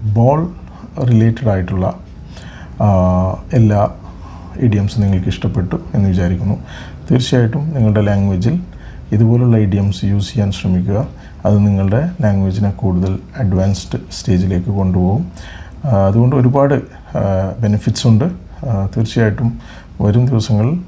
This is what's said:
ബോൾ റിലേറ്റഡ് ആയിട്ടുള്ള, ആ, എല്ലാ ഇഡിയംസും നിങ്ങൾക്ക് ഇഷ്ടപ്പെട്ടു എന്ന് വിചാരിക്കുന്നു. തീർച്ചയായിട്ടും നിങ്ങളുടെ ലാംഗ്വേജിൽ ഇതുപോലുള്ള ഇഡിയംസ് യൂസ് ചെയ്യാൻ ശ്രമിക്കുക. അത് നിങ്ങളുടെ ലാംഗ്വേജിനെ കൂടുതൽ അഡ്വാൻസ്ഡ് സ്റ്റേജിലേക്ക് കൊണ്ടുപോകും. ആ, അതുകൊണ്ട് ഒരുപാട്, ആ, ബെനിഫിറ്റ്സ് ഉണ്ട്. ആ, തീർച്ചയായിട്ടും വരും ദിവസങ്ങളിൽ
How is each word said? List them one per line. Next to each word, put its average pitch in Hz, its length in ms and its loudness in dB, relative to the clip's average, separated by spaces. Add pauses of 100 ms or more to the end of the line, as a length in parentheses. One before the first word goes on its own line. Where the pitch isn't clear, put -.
(140)
ബോൾ 147 400 2 (500)
റിലേറ്റഡ് 113 460 2
ആയിട്ടുള്ള, 95 500 -2 (800)
ആ, 113 60 4 (680)
എല്ലാ 107 360 4 (680)
ഇഡിയംസും 104 440 0
നിങ്ങൾക്ക് 95 260 2
ഇഷ്ടപ്പെട്ടു 92 480 -4 (180)
എന്ന് 98 160 2
വിചാരിക്കുന്നു. 92 460 0 (560)
തീർച്ചയായിട്ടും 127 640 2
നിങ്ങളുടെ 107 280 4
ലാംഗ്വേജിൽ 101 580 2 (520)
ഇതുപോലുള്ള 117 460 4
ഇഡിയംസ് 101 480 0
യൂസ് 101 280 -2
ചെയ്യാൻ 101 180 0
ശ്രമിക്കുക. 92 560 -2 (380)
അത് 104 120 4 (100)
നിങ്ങളുടെ 101 440 2 (100)
ലാംഗ്വേജിനെ 98 480 0
കൂടുതൽ 92 500 0 (180)
അഡ്വാൻസ്ഡ് 95 600 0 (120)
സ്റ്റേജിലേക്ക് 92 580 0
കൊണ്ടുപോകും. 98 640 0 (540)
ആ, 143 40 -2
അതുകൊണ്ട് 113 460 4
ഒരുപാട്, 139 380 4 (440)
ആ, 95 420 0
ബെനിഫിറ്റ്സ് 107 480 0
ഉണ്ട്. 113 180 6 (440)
ആ, 98 160 0 (120)
തീർച്ചയായിട്ടും 113 640 0 (420)
വരും 107 240 4
ദിവസങ്ങളിൽ 117 640 0